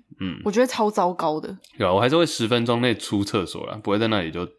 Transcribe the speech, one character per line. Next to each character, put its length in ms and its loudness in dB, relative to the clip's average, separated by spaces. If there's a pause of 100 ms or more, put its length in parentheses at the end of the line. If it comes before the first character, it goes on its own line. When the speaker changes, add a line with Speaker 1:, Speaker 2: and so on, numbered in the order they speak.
(200)
Speaker 1:
嗯。 260 -6
Speaker 2:
我 60 -2
觉 80 2
得 80 6
超 240 0
糟 200 2
糕 280 -2
的。 160 -10 (220)
Speaker 1:
有 100 2
啊， 60 4
我 60 6
还 80 4
是 80 2
会 80 6
十 240 -2
分 180 2
钟 160 2
内 120 2
出 300 -2
厕 200 0
所 220 -10
啦， 180 -10
不 60 -4
会 80 2
在 120 2
那 120 0
里 100 -4
就 140 -4 (140)